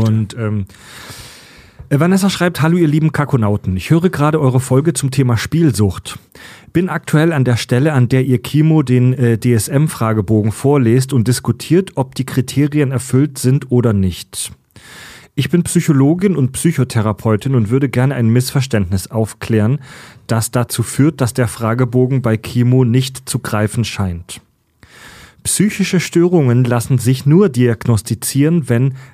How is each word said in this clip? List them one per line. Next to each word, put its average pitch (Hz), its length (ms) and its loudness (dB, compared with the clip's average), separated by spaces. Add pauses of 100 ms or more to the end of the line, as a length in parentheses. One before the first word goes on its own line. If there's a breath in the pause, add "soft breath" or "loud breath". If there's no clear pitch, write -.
(120)
Und, 110 280 -2
ähm, 107 260 -4 (1200 loud breath)
äh, 143 100 2
Vanessa 190 300 2
schreibt: 180 320 -2
„Hallo, 165 160 2
ihr 165 100 4
lieben 156 240 2
Kakonauten. 104 640 0
Ich - 140 -6
höre 165 200 2
gerade 151 300 0
eure 131 200 2
Folge 135 340 0
zum 131 180 -4
Thema 123 260 0
Spielsucht. 107 800 -2 (540 loud breath)
Bin 180 160 0
aktuell 160 460 0
an 135 120 2
der 120 120 2
Stelle, 139 360 0
an 123 160 2
der 131 160 2
ihr 127 160 2
Kimo 156 420 2
den, 127 300 2
äh, 120 260 0
D-S-M-Fragebogen 110 1120 0
vorlest 131 640 2
und 117 140 0
diskutiert, 135 680 -2
ob 131 180 -6
die 131 140 -6
Kriterien 143 640 -2
erfüllt 131 480 -2
sind 135 320 0
oder 120 200 2
nicht. - 600 -4 (840 loud breath)
Ich 135 160 -4
bin 175 140 0
Psychologin 165 720 2
und 131 160 -2
Psychotherapeutin 117 1040 0
und 107 160 0
würde 135 180 0
gerne 131 240 0
ein 117 160 0
Missverständnis 113 800 0
aufklären, 110 720 -2 (480 loud breath)
das 113 240 -2
dazu 120 320 -2
führt, 135 380 0
dass 120 120 -2
der 120 140 0
Fragebogen 123 760 0
bei 110 160 0
Kimo 123 460 2
nicht 127 460 -2
zu 123 100 -4
greifen 110 460 -2
scheint. 87 560 -8 (1040 loud breath)
Psychische 190 580 0
Störungen 156 640 2
lassen 120 340 0
sich 127 260 0
nur 175 240 4
diagnostizieren, 123 1200 0
wenn 131 260 0 (180 loud breath)